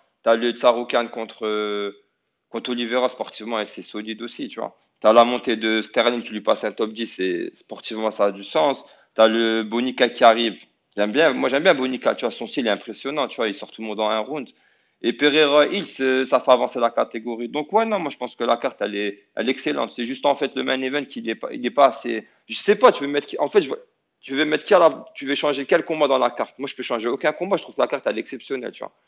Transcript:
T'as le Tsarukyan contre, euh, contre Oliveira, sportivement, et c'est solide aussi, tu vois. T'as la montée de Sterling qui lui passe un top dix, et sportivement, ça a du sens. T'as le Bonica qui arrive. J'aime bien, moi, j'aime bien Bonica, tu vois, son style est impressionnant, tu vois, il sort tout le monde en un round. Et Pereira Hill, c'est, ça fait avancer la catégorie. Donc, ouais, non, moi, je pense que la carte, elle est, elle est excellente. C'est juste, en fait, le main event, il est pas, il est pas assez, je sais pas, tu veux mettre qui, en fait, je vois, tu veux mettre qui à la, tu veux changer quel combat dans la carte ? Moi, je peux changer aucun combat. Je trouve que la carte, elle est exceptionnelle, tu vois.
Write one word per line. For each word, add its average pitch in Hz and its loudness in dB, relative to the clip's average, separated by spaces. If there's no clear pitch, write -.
T'as 117 4
le 117 0
Tsarukyan 120 0
contre, 113 -8
euh, 104 -4
contre 117 -8
Oliveira, 120 0
sportivement, 110 -8
et 101 -6
c'est - -14
solide 110 -10
aussi, 120 -10
tu 113 -14
vois. 104 -10
T'as 110 8
la 117 8
montée 120 0
de 110 0
Sterling 120 0
qui - -14
lui 110 -8
passe 117 0
un 104 -4
top 110 -4
dix, 113 -8
et 87 -2
sportivement, 110 -8
ça 104 2
a 101 0
du 98 -14
sens. 147 0
T'as 110 8
le 113 2
Bonica 120 0
qui 117 -4
arrive. 113 6
J'aime 104 0
bien, 143 4
moi, 131 0
j'aime 139 0
bien 180 6
Bonica, 131 0
tu - -4
vois, 113 -2
son 113 -8
style 120 -4
est 107 2
impressionnant, 123 -4
tu - -18
vois, 113 0
il 98 -4
sort - -14
tout - -16
le 113 -8
monde 104 -6
en 107 0
un 110 0
round. 127 -8
Et 117 2
Pereira 147 4
Hill, - -4
c'est, 131 0
ça 127 2
fait 127 4
avancer 123 2
la 117 2
catégorie. 117 -4
Donc, 151 -6
ouais, 220 4
non, 214 -2
moi, 156 -6
je - -12
pense 123 -10
que 117 -4
la 117 2
carte, - -6
elle 104 -4
est, 101 -6
elle 113 -2
est - 4
excellente. 135 -4
C'est 120 -8
juste, 127 -6
en 139 2
fait, 147 -4
le 131 -4
main 131 -2
event, 131 -2
il 117 -8
est 110 -2
pas, - -8
il 123 -6
est 120 -2
pas 139 6
assez, 117 -4
je 113 -12
sais 202 2
pas, 220 8
tu - -8
veux 139 -4
mettre 143 -4
qui, - -10
en 151 0
fait, 208 4
je 139 2
vois, 139 -6
tu 135 -10
veux 147 2
mettre 151 -2
qui - -2
à 190 8
la, 165 4
tu 139 -12
veux 139 -2
changer 139 -2
quel 165 2
combat 156 2
dans 131 4
la 120 2
carte ? - -8
Moi, 139 -8
je - -14
peux 127 -10
changer 117 -4
aucun 143 0
combat. 180 -2
Je - -6
trouve - -18
que - -2
la 123 2
carte, 135 -6
elle 107 0
est 110 -4
exceptionnelle, 123 -10
tu - -20
vois. 101 -12